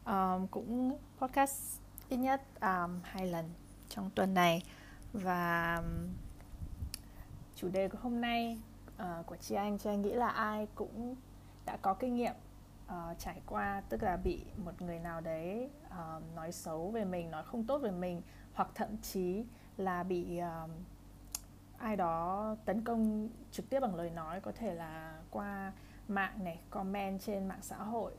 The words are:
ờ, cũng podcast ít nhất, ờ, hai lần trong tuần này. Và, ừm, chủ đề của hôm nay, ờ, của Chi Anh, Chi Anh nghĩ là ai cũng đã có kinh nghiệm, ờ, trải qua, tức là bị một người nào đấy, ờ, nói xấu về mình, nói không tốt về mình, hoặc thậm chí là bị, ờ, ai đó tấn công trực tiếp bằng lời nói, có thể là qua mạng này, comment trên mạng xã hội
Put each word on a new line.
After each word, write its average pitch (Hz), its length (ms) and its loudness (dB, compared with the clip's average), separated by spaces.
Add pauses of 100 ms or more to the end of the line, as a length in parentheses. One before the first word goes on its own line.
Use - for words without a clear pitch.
ờ, 190 360 6 (120)
cũng 254 460 2 (220)
podcast - 600 4 (300)
ít 254 80 2
nhất, 262 240 4 (180)
ờ, 180 300 4 (140)
hai 190 240 -2
lần 165 180 0 (440)
trong 196 260 -2
tuần 190 180 6
này. 175 300 8 (500)
Và, 170 640 4
ừm, 170 320 0 (1500)
chủ 185 140 -2
đề 190 180 4
của 190 140 -2
hôm 240 200 2
nay, 233 380 2 (380)
ờ, 170 280 -2
của 175 100 -8
Chi - 200 -2
Anh, 202 220 2
Chi 214 120 0
Anh 202 120 4
nghĩ 202 120 2
là 233 160 6
ai 214 460 2
cũng 240 400 -4 (500)
đã - 160 -4
có 190 120 6
kinh 247 220 2
nghiệm, 240 200 2 (520)
ờ, 170 320 -4
trải 185 260 -6
qua, 202 440 0
tức 226 140 2
là 185 140 4
bị 185 280 2 (200)
một 170 160 -6
người 170 180 -2
nào 165 220 -4
đấy, 170 480 -2 (200)
ờ, 160 320 -6 (140)
nói 165 160 -4
xấu 165 400 -2
về 226 140 2
mình, 175 260 0
nói 156 120 -4
không 226 200 -2
tốt 269 140 4
về 247 140 2
mình, 180 300 0 (320)
hoặc 190 220 2
thậm 220 260 -2
chí 190 440 2 (320)
là 185 260 2
bị, 180 340 0
ờ, 165 300 -2 (1120)
ai 220 180 0
đó 185 600 2 (100)
tấn 202 160 2
công 220 480 4 (220)
trực - 180 -6
tiếp 269 100 6
bằng 226 160 4
lời 170 140 0
nói, 165 320 -4
có 208 100 -4
thể 208 220 0
là 160 460 -6 (100)
qua 202 440 -4 (340)
mạng 196 360 2
này, 170 160 -4 (100)
comment 196 520 0
trên 196 260 0
mạng 190 140 -4
xã - 160 -6
hội 214 420 0